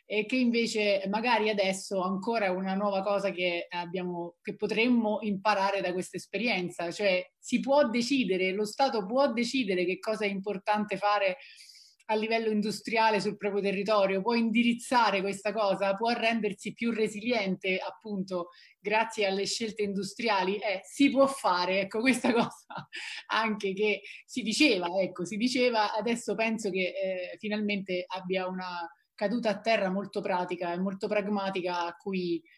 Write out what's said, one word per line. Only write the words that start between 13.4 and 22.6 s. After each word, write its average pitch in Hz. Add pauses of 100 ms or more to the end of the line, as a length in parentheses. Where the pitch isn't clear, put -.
territorio, 196
può 233
indirizzare 233
questa 196
cosa, 196
può 220
rendersi 220
più 233
resiliente 208
appunto 190 (320)
grazie 214
alle 190
scelte 214
industriali, 202
eh, 196
si 277
può 262
fare, 190
ecco, 196
questa 240
<laughs> -
cosa - (380)